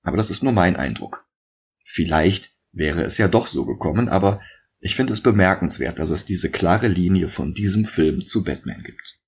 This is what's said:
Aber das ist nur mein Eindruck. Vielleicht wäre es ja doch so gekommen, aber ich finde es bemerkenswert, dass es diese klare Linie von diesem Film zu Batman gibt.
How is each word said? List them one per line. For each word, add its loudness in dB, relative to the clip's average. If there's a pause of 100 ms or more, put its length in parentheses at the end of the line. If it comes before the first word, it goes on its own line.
Aber -2
das 0
ist -2
nur 2
mein 4
Eindruck. -8 (560)
Vielleicht 0 (160)
wäre -2
es -2
ja 4
doch 4
so -2
gekommen, -2
aber 2 (400)
ich -6
finde 0
es -2
bemerkenswert, 2
dass -2
es -2
diese -2
klare 2
Linie 2
von -6
diesem 0
Film 0
zu -2
Batman -8
gibt. -20